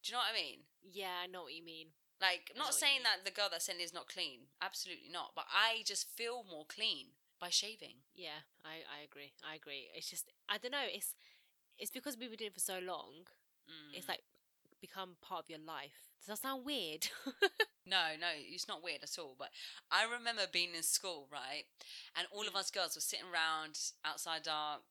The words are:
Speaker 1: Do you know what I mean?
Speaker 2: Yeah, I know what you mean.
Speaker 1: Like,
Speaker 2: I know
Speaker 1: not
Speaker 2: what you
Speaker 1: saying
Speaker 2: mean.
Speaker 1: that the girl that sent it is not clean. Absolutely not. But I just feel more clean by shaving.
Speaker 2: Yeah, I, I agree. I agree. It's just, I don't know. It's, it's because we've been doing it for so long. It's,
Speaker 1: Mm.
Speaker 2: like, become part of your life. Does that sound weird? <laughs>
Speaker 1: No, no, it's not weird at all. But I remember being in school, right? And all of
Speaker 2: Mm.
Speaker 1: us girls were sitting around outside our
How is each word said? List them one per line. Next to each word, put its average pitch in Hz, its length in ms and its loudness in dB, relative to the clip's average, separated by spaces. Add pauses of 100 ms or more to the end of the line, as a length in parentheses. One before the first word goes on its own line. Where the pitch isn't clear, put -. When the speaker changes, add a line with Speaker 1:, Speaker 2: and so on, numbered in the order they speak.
Speaker 1:
Do - 80 -2
you - 40 -4
know 247 40 2
what 214 120 6
I 226 40 0
mean? 151 300 -2 (180)
Speaker 2:
Yeah, 185 400 -4
I 180 60 -2
know 185 160 -6
what 139 100 -10
you 165 80 -10
mean. 160 300 -12 (280)
Speaker 1:
Like, 180 340 6
Speaker 2:
I 226 40 -4
know 277 60 4
Speaker 1:
not - 40 4
Speaker 2:
what 277 60 4
you 277 60 6
Speaker 1:
saying 285 180 8
Speaker 2:
mean. 254 60 0
Speaker 1:
that 190 200 6
the 196 60 0
girl 202 200 4
that 170 120 -2
sent 175 180 -2
it 175 40 2
is 165 80 -4
not 170 160 -8
clean. 139 380 -6 (140)
Absolutely 175 500 -4
not. 170 240 -4
But - 180 -4
I 220 320 6
just - 240 0
feel 233 360 -4
more 160 220 -10
clean 202 420 -2 (320)
by 175 100 -4
shaving. 170 520 0 (120)
Speaker 2:
Yeah, 151 280 -8 (220)
I, 156 240 -10
I 147 160 -10
agree. 139 280 -14 (160)
I 156 80 -6
agree. 139 380 -8
It's 156 140 -6
just, - 220 -6 (180)
I 208 100 2
don't 247 140 -4
know. 277 140 0
It's, - 280 -2 (640)
it's 208 120 -4
because 240 260 -4
we've 233 140 -8
been 220 80 -10
doing 214 120 -4
it 190 40 -20
for 180 60 -10
so 190 180 0
long. 170 480 -4 (680)
It's, 175 140 -8
Speaker 1:
Mm. 185 40 -4
Speaker 2:
like, - 120 -2 (580)
become 185 400 -8
part 170 240 -4
of - 60 -16
your 160 100 -8
life. 151 500 -10 (100)
Does - 80 -14
that 214 100 -4
sound 269 260 -2
weird? 202 440 0 (180)
<laughs> 359 240 6 (340)
Speaker 1:
No, 175 360 4
no, 175 160 2
it's 147 320 -6
not 190 160 -6
weird 151 180 -4
at - 160 -6
all. 143 180 -8
But - 140 -6 (400)
I 185 140 8
remember 233 380 0 (100)
being 175 200 2
in 165 120 -2
school, 160 480 2
right? 143 320 -4 (520)
And 175 140 0
all 208 160 -2
of 196 80 -2
Speaker 2:
Mm. 196 60 4
Speaker 1:
us 185 100 0
girls 175 240 2
were 156 60 -6
sitting 151 260 0
around 160 500 2 (280)
outside 160 420 -2
our 151 320 0 (120)